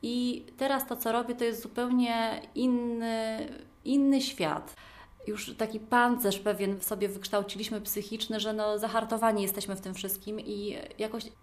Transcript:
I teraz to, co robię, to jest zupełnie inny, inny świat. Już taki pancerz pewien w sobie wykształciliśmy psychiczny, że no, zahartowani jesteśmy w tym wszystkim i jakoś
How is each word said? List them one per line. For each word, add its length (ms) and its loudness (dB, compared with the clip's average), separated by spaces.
I 440 -2
teraz 300 0
to, 80 -4
co 160 -2
robię, 240 0
to 80 -2
jest 180 0
zupełnie 800 2
inny, 920 0
inny 360 6
świat. 520 -2
Już 300 -6
taki 220 -2
pancerz 600 4
pewien 400 0
w 40 -8
sobie 260 0
wykształciliśmy 720 -2
psychiczny, 580 -4
że 140 -2
no, 260 0
zahartowani 640 2
jesteśmy 340 -2
w 60 -8
tym 120 -6
wszystkim 460 -6
i 380 -6
jakoś 260 -4